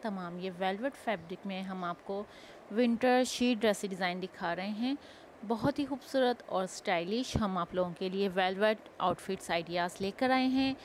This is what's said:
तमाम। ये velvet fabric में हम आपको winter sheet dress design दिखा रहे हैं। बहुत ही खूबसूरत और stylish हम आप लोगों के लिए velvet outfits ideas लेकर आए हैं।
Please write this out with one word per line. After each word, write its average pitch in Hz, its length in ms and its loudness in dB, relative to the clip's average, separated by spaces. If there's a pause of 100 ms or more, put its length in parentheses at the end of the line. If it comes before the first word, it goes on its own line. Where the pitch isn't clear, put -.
तमाम। 180 360 -6
ये 185 100 -4 (100)
velvet 202 360 0
fabric 180 500 -6
में 190 180 -4
हम 190 220 -6
आपको 196 400 -6 (460)
winter 247 520 6 (100)
sheet 247 260 4
dress 208 260 2
design 185 340 -2
दिखा 185 340 -4
रहे 185 260 -4
हैं। 254 180 0 (480)
बहुत 233 340 0
ही 285 60 0
खूबसूरत 254 640 2
और 185 220 0
stylish 202 680 -2
हम 196 200 0
आप 170 180 -4
लोगों 180 180 0
के 190 160 -4
लिए 196 180 0 (120)
velvet 196 500 2 (120)
outfits 185 500 -2
ideas 175 500 0
लेकर 202 300 0
आए 262 200 4
हैं। 262 340 2